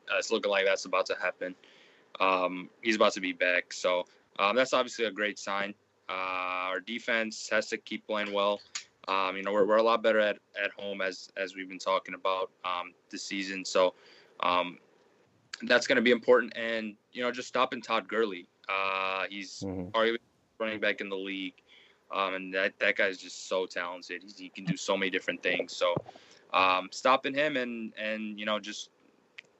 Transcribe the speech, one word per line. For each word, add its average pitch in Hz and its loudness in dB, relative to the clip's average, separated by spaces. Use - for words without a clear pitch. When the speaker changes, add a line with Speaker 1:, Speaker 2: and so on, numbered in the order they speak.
Speaker 1:
uh, 101 2
it's - -2
looking 101 2
like 98 4
that's 98 2
about 92 0
to 92 -4
happen. 90 -4
Um, 92 2
he's 113 2
about 104 6
to 101 -6
be 90 0
back, 90 0
so, 90 0
um, 101 4
that's 127 4
obviously 123 0
a 107 -2
great 101 -4
sign. 101 -4
Uh, 92 -4
our 92 -2
defense 113 -4
has 107 2
to 113 -4
keep - -10
playing 104 -2
well. 101 2
Um, 95 0
you 98 -6
know, 101 -2
we're, 104 6
we're 107 6
a 113 6
lot 113 4
better 110 4
at, 104 2
at 101 -2
home, 101 -8
as, 95 -4
as 95 -4
we've 95 -10
been 92 -12
talking 92 0
about, 92 -2
um, 90 -4
this 95 -10
season. 95 -6
So, 92 4
um, 87 0
that's 120 4
gonna 127 4
be 117 6
important, 120 4
and, 113 -4
you 123 -8
know, 123 0
just 123 -10
stopping 123 0
Todd 110 -2
Gurley. 101 -2
Uh, 95 0
he's 98 -12
Speaker 2:
Mm-hmm. 92 -6
Speaker 1:
arguably 113 4
running 110 -4
back 104 0
in 104 -8
the 98 -6
league, 95 -6
um, 95 0
and 95 -6
that, 98 0
that 104 2
guy's 98 0
just - -14
so 95 0
talented. 90 -8
He, 98 -18
he 90 -14
can 98 -14
do 87 -2
so 98 -2
many 95 -2
different 90 -4
things. 90 -2
So, 90 4
um, 92 4
stopping 135 4
him 147 2
and, 117 -4
and, 107 -4
you 104 -8
know, 107 2
just 101 -10